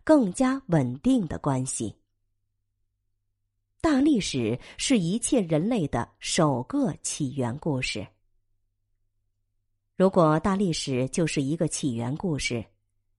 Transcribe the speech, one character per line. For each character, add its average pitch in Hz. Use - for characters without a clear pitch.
更 254
加 262
稳 131
定 247
的 -
关 131
系。 117
大 294
历 294
史 120
是 -
一 185
切 -
人 165
类 208
的 120
首 135
个 269
起 135
源 123
故 139
事。 110
如 185
果 160
大 196
历 196
史 131
就 165
是 151
一 139
个 165
起 143
源 117
故 165
事， 123